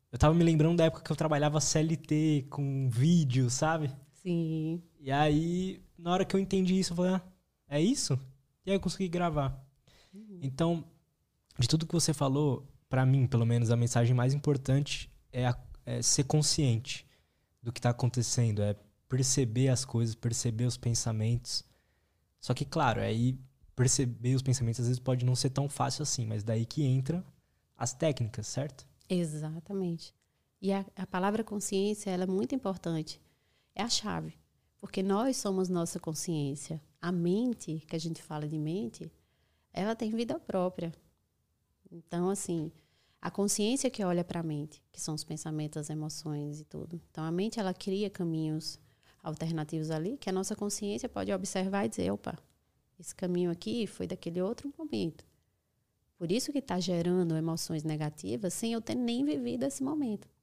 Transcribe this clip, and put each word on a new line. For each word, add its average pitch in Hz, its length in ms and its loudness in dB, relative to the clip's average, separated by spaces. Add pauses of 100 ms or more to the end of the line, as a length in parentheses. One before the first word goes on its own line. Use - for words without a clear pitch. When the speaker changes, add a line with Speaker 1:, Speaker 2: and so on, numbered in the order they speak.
(120)
Speaker 1:
eu 123 60 -6
tava 151 160 8
me 170 100 8
lembrando 165 320 6
da 165 80 8
época 160 180 2
que - 80 -8
eu 151 60 -2
trabalhava 151 440 2
C 156 200 2
L 160 160 2
T 151 540 2
com 135 380 0
vídeo, 131 640 4
sabe? 156 400 0 (220)
Speaker 2:
Sim. 165 720 -2 (180)
Speaker 1:
E 135 100 -6
aí, 160 720 2 (140)
na 170 160 -2
hora 185 120 4
que 185 120 -6
eu 196 40 6
entendi 190 380 2
isso, 185 140 0
eu 170 40 -4
falei, 180 180 2
"Ah, 180 80 0 (460)
é 147 120 0
isso?" 180 380 2 (460)
E 190 60 -2
aí 196 60 4
eu 190 40 2
consegui 190 280 -2
gravar. 160 560 0 (500)
Speaker 2:
Uhum. 208 280 -18
Speaker 1:
Então, 165 420 0 (760)
de 123 80 4
tudo 160 200 2
que - 80 -8
você 160 200 2
falou, 139 540 2 (200)
pra 131 160 4
mim, 131 220 6
pelo 117 200 4
menos, 117 240 4
a 117 60 6
mensagem 117 380 4
mais 123 200 4
importante 143 760 0 (220)
é, 123 140 0
a, 120 120 0 (260)
é 120 180 -4
ser 139 220 4
consciente 139 840 2 (560)
do 120 100 -6
que - 80 -10
tá 120 100 4
acontecendo, 117 720 2
é 104 140 0 (320)
perceber 127 600 2
as 127 160 2
coisas, 117 300 0
perceber 113 520 -2
os 120 100 0
pensamentos. 117 880 0 (760)
Só - 140 -2
que, 135 100 -4
claro, 127 360 2
aí 117 380 2 (380)
perceber 120 580 2
os 131 80 2
pensamentos 123 380 0
às 120 60 2
vezes 123 140 0
pode 123 240 0
não 127 120 4
ser 131 140 0
tão 139 180 0
fácil 131 340 -2
assim, 127 240 -2
mas 107 160 -4
daí 113 240 0
que - 180 -2
entra 135 400 0 (520)
as 127 180 -4
técnicas, 120 520 -2
certo? - 400 -6 (220)
Speaker 2:
Exatamente. 165 1080 -4 (460)
E 190 120 0
a, 196 120 -2 (120)
a - 100 -8
palavra 208 380 0
consciência, 202 640 -2
ela 185 140 0
é - 20 -2
muito 196 280 0
importante. 175 680 -4 (540)
É - 80 -4
a 220 60 -2
chave, 165 460 -4 (440)
porque - 240 -6
nós 208 340 2
somos 190 320 0
nossa 170 320 -2
consciência. 151 800 -4 (200)
A 175 120 -4
mente, 180 760 0
que - 80 -10
a 165 60 -2
gente 165 220 -6
fala 151 260 -6
de 156 100 -4
mente, 165 520 -4 (640)
ela 214 220 -2
tem 220 160 -4
vida 226 300 -2
própria. 180 520 -2 (960)
Então, 170 380 -2
assim, 170 440 -2 (500)
a 170 80 -6
consciência 208 580 0
que 240 160 -4
olha 175 200 2
pra 175 180 -6
mente, 151 480 -6
que - 100 -16
são 156 140 -4
os 151 80 -6
pensamentos, 151 560 -6
as 151 120 -8
emoções 151 720 -6
e 156 40 -16
tudo. - 360 -10 (100)
Então, 160 140 -10
a 160 60 -4
mente, 202 300 -2
ela 190 120 -2
cria 196 380 -4
caminhos 160 720 -4 (480)
alternativos 160 600 -4
ali 165 260 -4
que - 120 -6
a 185 40 0
nossa 190 240 -2
consciência 208 520 -4
pode 202 240 -4
observar 190 520 -2
e 226 40 0
dizer, 185 220 -2
"Opa, 202 260 -6 (600)
esse - 160 -16
caminho 180 360 0
aqui 214 360 -4
foi 180 200 -8
daquele 175 340 -6
outro 240 360 -4
momento." 214 480 -6 (920)
Por 170 160 -4
isso 262 200 -2
que 285 80 0
tá 180 200 -4
gerando 175 560 2
emoções 160 480 -2
negativas 156 680 -4
sem 233 200 -4
eu 226 80 -2
ter 220 160 -4
nem 240 280 0
vivido 254 400 -2
esse 269 200 -4
momento, 262 440 -2 (140)